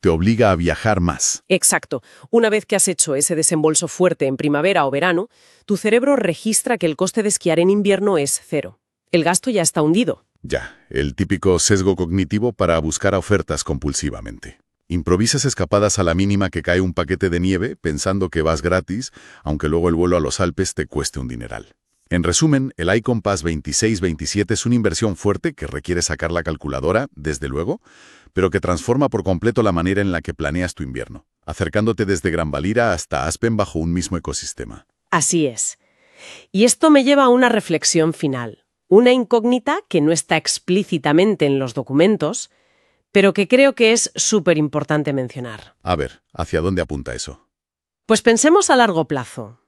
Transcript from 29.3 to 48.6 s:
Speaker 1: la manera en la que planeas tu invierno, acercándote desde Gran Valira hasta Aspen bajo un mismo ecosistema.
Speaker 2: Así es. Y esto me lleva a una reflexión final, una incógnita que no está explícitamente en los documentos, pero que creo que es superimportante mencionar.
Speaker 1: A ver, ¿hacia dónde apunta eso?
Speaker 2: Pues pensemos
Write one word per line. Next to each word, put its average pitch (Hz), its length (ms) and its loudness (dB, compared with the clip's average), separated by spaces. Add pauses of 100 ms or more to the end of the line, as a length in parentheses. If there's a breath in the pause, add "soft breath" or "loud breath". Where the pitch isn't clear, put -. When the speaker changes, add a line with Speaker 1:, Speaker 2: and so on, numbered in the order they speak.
Speaker 1:
la 104 100 2
manera 90 300 0
en 98 100 -2
la 85 80 -2
que - 140 -8
planeas 85 400 -4
tu - 80 -10
invierno, 62 440 -12 (200)
acercándote 107 580 -2
desde 95 260 0
Gran 80 200 -2
Valira 101 420 0
hasta 78 340 -4
Aspen 113 300 -2
bajo 101 220 -2
un 82 160 -2
mismo 90 240 -4
ecosistema. 65 680 -10 (240)
Speaker 2:
Así 165 360 0
es. - 320 -6 (720 loud breath)
Y 196 140 4
esto 311 260 4
me 277 140 8
lleva 277 200 4
a 254 40 6
una 247 200 6
reflexión 170 640 0
final, 127 520 -6 (240)
una 247 240 6
incógnita 247 640 0 (100)
que 160 140 0
no 151 100 4
está 165 240 0
explícitamente 175 1120 0
en 139 120 0
los 131 140 -6
documentos, 156 800 0 (600)
pero 196 220 4
que 196 160 -2
creo 269 260 4
que 226 180 4
es 233 240 0
superimportante 151 960 0
mencionar. 123 680 -8
Speaker 1:
A 90 140 -2
ver, 67 260 -6 (120)
¿hacia 82 260 -4
dónde 90 220 -2
apunta 65 320 -8
eso? - 340 -14 (560)
Speaker 2:
Pues 220 160 2
pensemos 302 480 4